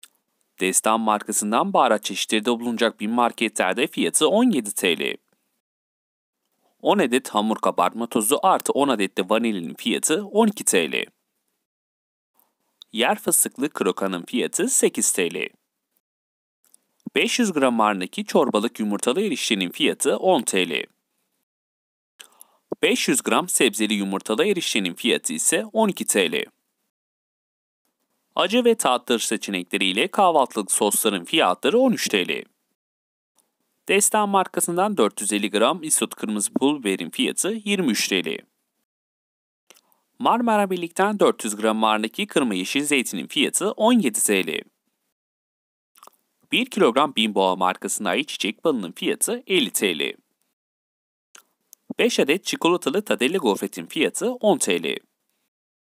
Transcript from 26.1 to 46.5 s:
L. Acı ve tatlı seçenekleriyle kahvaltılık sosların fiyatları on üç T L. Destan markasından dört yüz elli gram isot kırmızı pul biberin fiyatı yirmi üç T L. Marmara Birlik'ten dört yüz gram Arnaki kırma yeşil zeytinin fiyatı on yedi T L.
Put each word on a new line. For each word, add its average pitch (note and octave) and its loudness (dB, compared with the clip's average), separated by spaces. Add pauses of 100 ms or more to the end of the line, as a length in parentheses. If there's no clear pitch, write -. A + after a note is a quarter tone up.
L. - -4 (1900)
Acı G#3+ 2
ve A#3 6
tatlı B2 0
seçenekleriyle G2 -2
kahvaltılık D3 2
sosların G2+ 0
fiyatları D3 2
on C4 4
üç - -4
T F2+ 0
L. C#2 -6 (1400)
Destan G3+ 2
markasından F#3+ 0
dört G#2 0
yüz G#2 -4
elli G#2 -2
gram B2 0
isot D3 -2
kırmızı G#2+ -4
pul C#3+ 0
biberin F#2+ -4
fiyatı - -4 (120)
yirmi F#3+ 0
üç - -2
T F#3+ -2
L. - -6 (1800)
Marmara G#3 2
Birlik'ten F#3+ -2
dört B2+ 2
yüz G#2+ -4
gram A2 0
Arnaki A2 0
kırma C3 0
yeşil F#2 -2
zeytinin B2+ -2
fiyatı D3+ -2
on A3+ 2
yedi F3+ 0
T F#2+ 0
L. - -6 (1900)